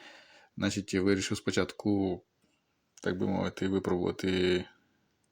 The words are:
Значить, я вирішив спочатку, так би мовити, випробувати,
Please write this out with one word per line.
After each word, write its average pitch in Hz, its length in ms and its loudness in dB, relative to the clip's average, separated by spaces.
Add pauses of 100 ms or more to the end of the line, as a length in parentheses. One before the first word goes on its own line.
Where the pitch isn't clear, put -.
(580)
Значить, 98 360 -2
я 95 80 2
вирішив 98 360 2
спочатку, 95 880 0 (760)
так 92 160 -2
би 101 100 0
мовити, 92 400 -2
випробувати, 92 1000 0 (680)